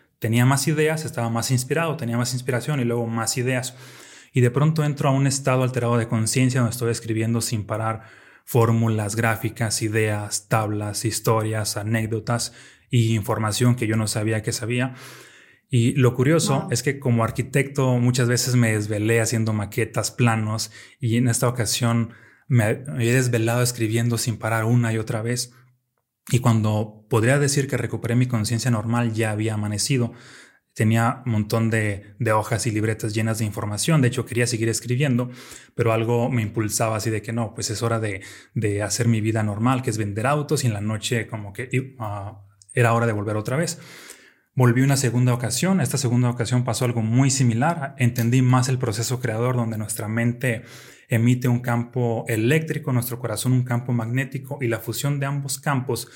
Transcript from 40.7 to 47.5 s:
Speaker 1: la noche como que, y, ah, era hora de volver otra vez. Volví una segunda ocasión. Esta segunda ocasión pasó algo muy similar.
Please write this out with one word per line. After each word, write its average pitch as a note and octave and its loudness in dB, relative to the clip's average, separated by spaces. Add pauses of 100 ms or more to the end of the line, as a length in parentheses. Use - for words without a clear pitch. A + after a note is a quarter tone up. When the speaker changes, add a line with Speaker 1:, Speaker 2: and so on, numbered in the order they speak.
Speaker 1:
la G2+ -6
noche G#2+ -4
como G2+ -12
que, B2 -10
y, B2 -4
ah, G2+ -10 (320)
era A#2+ 4
hora A#2 2
de A2 0
volver G#2 -4
otra G#2+ -4
vez. E3+ -4 (760)
Volví B2 6
una C#3 4
segunda B2 2
ocasión. D#3+ 0
Esta C3 0
segunda B2 2
ocasión B2 0
pasó B2+ -2
algo A#2 0
muy B2 4
similar. C3+ 0